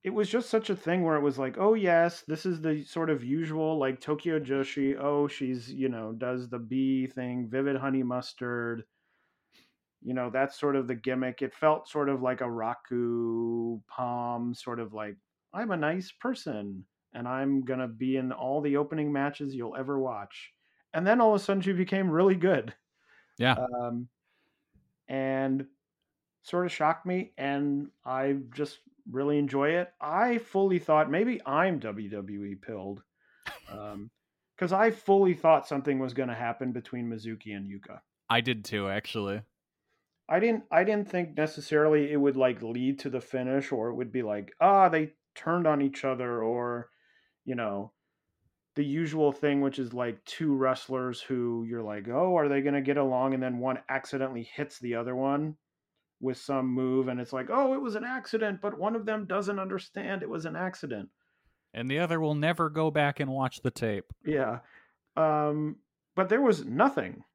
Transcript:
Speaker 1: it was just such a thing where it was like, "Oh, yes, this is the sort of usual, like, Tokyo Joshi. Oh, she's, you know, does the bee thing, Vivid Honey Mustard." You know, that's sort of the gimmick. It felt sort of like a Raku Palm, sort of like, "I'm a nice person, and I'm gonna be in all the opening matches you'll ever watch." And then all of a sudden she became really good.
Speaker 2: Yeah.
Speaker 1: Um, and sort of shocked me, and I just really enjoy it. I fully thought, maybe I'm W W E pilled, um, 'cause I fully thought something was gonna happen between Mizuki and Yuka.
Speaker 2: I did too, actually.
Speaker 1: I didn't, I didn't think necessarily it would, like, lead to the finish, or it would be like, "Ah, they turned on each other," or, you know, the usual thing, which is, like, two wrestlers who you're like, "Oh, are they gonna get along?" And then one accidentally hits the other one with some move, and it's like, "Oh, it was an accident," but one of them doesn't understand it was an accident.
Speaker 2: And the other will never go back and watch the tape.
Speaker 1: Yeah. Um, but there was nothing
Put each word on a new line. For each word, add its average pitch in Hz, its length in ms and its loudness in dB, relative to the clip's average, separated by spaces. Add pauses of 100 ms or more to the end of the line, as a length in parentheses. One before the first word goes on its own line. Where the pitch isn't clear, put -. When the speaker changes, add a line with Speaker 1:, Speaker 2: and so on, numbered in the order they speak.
Speaker 1:
it 185 100 -4
was 214 180 2
just 240 200 0
such 220 200 0
a 190 80 0
thing 180 260 2
where 160 140 4
it 147 40 2
was 139 160 2
like, 131 200 -4
"Oh, 208 160 6
yes, 170 480 4
this 151 240 -6
is 170 160 0
the 151 240 0
sort 160 240 -2
of 143 120 2
usual, 156 560 0
like, 135 220 0
Tokyo 156 400 0
Joshi. 135 580 0
Oh, 147 300 2
she's, 127 460 -6
you 131 160 0
know, 113 240 -6
does 123 340 -4
the 120 120 -6
bee 131 480 0
thing, 123 420 -6
Vivid 139 260 0
Honey 131 280 0
Mustard." 120 840 -4 (1160)
You 123 120 -6
know, 123 160 -2
that's 135 280 0
sort 143 200 2
of 127 100 0
the 127 80 -2
gimmick. 127 460 -2
It 135 120 -4
felt 156 360 2
sort 147 180 0
of 135 140 0
like 127 180 0
a 127 60 -2
Raku 117 1400 -2
Palm, 120 680 -4
sort 120 260 -8
of 107 140 -8
like, 104 240 -8 (340)
"I'm 214 200 -4
a 175 60 -2
nice 165 360 -2
person, 104 720 -8 (260)
and 120 160 -8
I'm 135 380 0
gonna 127 240 -2
be 127 260 -2
in 131 160 -2
all 131 300 -2
the 143 160 0
opening 147 340 0
matches 139 420 -2
you'll 120 220 -8
ever 135 240 -4
watch." 113 540 -6 (400)
And 170 120 0
then 226 140 6
all 220 160 8
of 196 60 2
a - 20 -10
sudden 196 180 2
she 190 120 0
became 185 360 2
really 185 260 6
good. 160 380 2 (640)
Speaker 2:
Yeah. 120 200 4 (240)
Speaker 1:
Um, 120 260 -4 (1000)
and 135 580 0 (760)
sort 180 220 -2
of 170 60 -2
shocked 165 340 0
me, 185 320 -2
and 139 540 -2 (140)
I 135 320 0 (180)
just 147 240 -6 (320)
really 143 280 0
enjoy 139 320 2
it. 175 280 0
I 214 380 2
fully 196 420 2
thought, 151 320 4
maybe 214 340 2
I'm 156 340 2
W 107 300 -6
W 101 360 -8
E 101 100 -8
pilled, 101 480 -10 (640)
um, 104 420 -12 (440)
'cause 175 160 -2
I 214 200 4
fully 196 420 4
thought 160 340 6
something 139 320 0
was 127 140 -2
gonna 123 220 -2
happen 120 360 -4
between 120 380 -6
Mizuki 110 440 -8
and 98 160 -8
Yuka. 98 300 -14 (300)
Speaker 2:
I 117 100 4
did 117 240 -2
too, 101 240 -2
actually. 101 540 -4 (920)
Speaker 1:
I 170 80 4
didn't, 226 300 2
I 175 140 6
didn't 208 260 0
think 170 260 -4
necessarily 151 760 2
it 147 60 2
would, 139 200 4
like, 127 240 4
lead 123 380 -2
to 143 100 -6
the 127 100 -4
finish, 131 520 -2
or 117 180 -2
it 120 60 -6
would 120 160 -4
be 123 100 -2
like, 104 400 -4
"Ah, 190 260 8
they 156 280 2 (180)
turned 170 320 0
on 147 160 4
each 139 240 0
other," 123 380 -2
or, 120 480 -2 (540)
you 131 100 -4
know, 104 380 -4 (840)
the 147 100 0
usual 151 460 2
thing, 143 300 2
which 139 180 0
is, 120 120 -4
like, 120 340 -4
two 147 300 0
wrestlers 131 640 0
who 120 440 -2
you're 117 180 -6
like, 104 280 -8
"Oh, 175 280 2
are 151 100 4
they 139 140 2
gonna 143 180 2
get 139 180 2
along?" 135 360 2
And 131 80 0
then 127 160 -2
one 127 320 -2
accidentally 131 540 -4
hits 139 340 -8
the 120 160 -6
other 117 220 -4
one 143 420 0 (600)
with 127 180 -4
some 131 300 -2
move, 127 400 2
and 123 120 -4
it's 120 140 -8
like, 131 160 -6
"Oh, 262 240 2
it 277 80 -2
was 233 140 -6
an 214 80 -4
accident," 220 580 -4
but 202 160 -6
one 208 180 -2
of 214 120 -6
them 214 180 -4
doesn't 196 320 -2
understand 190 640 -6
it - 80 -8
was 165 160 -6
an 160 100 -8
accident. 156 540 -6 (640)
Speaker 2:
And 123 160 -6
the 139 80 0
other 165 220 0
will 151 160 2
never 160 340 2
go 156 220 0
back 147 280 2
and 135 120 -2
watch 131 300 -2
the 127 100 0
tape. 107 420 -4 (100)
Speaker 1:
Yeah. 131 360 0 (580)
Um, 151 600 2 (380)
but 185 140 2
there 233 120 6
was 214 240 4
nothing 147 580 2 (120)